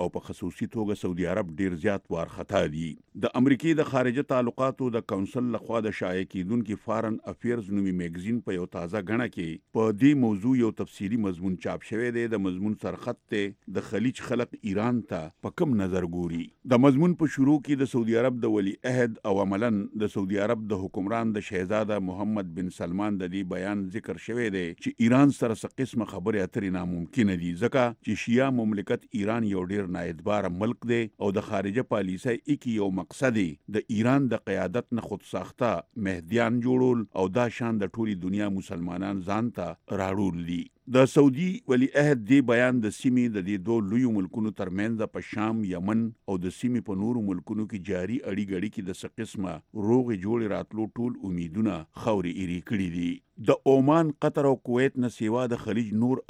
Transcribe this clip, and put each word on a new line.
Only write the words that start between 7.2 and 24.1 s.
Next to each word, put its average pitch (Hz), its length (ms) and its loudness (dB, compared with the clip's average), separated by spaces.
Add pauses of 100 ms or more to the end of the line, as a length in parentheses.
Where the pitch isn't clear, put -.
افیرز 117 460 -4
نومي 98 240 0
میګزین 87 480 -4
په 95 80 -2
یو 90 180 -4
تازه 87 320 -4
غڼه 113 280 0
کې 85 420 -6
په 110 240 4
دې 143 240 8
موضوع 107 340 2
یو 117 100 4 (120)
تفصیلي 104 420 -4
مضمون 92 400 -2
چاپ 90 260 -6
شوی 120 280 -2
دی. 117 180 0
د 98 100 0
مضمون 95 380 -2
سرخط 101 380 -6 (120)
ته 101 460 -4
د 98 100 -8
خلیج 110 380 -2
خلق 117 320 -2
ایران 110 420 0 (120)
ته 80 180 -6 (160)
په 98 160 -8
کم 143 180 2
نظر 90 260 0 (100)
ګوري. 85 260 -2 (300)
د 123 120 8
مضمون 147 380 6
په 147 140 -2
شروع 143 200 4
کې 139 240 0
د 127 140 0
سعودي 113 260 2
عرب 127 240 0
د 110 120 2
ولی 98 180 0 (180)
عهد 120 240 2 (140)
او - 20 4 (140)
عملاً 101 340 2 (220)
د 101 140 -2
سعودي 98 280 0
عرب 110 300 -2
د 95 100 -4
حکمران 110 540 -2
د 95 100 -8
شهزاده 104 500 -2 (120)
محمد 98 500 -4
بن 92 180 -4
سلمان 98 440 -2
د 90 120 -6
دې 95 200 -4
بیان 98 280 -4 (140)
ذکر 95 320 -8